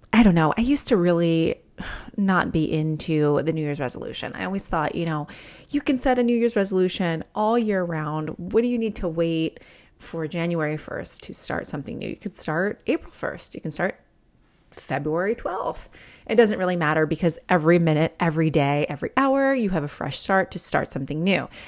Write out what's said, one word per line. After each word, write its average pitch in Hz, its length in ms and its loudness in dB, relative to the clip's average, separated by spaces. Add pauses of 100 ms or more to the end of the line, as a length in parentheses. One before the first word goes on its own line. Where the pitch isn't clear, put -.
(120)
I 226 120 8
don't 190 120 8
know, 156 220 4
I 220 40 0
used 277 260 2
to 240 100 4
really 170 640 2 (560)
not 190 340 2
be 156 180 0
into 156 720 2
the 160 100 0
New 160 80 -2
Year's 147 180 -4
resolution. - 560 -8
I - 80 -8
always 196 240 -6
thought, 160 280 -2
you 170 100 -2
know, 151 220 -4 (420)
you 285 100 -2
can 285 180 0
set 254 220 2
a 247 40 2
New 233 140 2
Year's 226 200 0
resolution 185 640 0 (100)
all 214 240 0
year 208 260 0
round. 156 540 -4
What 196 260 0
do 247 40 0
you 240 100 0
need 220 200 -4
to 190 100 -4
wait 165 540 -2 (360)
for 160 300 -8
January 165 480 -2
first - 480 -8
to 190 100 -12
start - 340 -6
something - 300 -8
new? - 120 -8
You - 80 -10
could - 180 -10
start 175 500 -4
April - 260 -2
first. - 440 -10
You - 60 -12
can 160 100 -8
start 175 260 -4 (720)
February 156 640 -2
twelfth. - 520 -8 (400)
It - 80 -2
doesn't 208 240 6
really 180 160 0
matter 156 300 2
because 156 420 0
every 170 320 6
minute, 156 400 4
every 160 300 2
day, 147 400 2
every - 260 -6
hour, 269 400 2
you 226 140 0
have 175 140 0
a 147 40 -6
fresh - 300 -8
start - 340 0
to 175 80 -10
start - 320 -2
something 139 320 -6
new. 175 240 0 (200)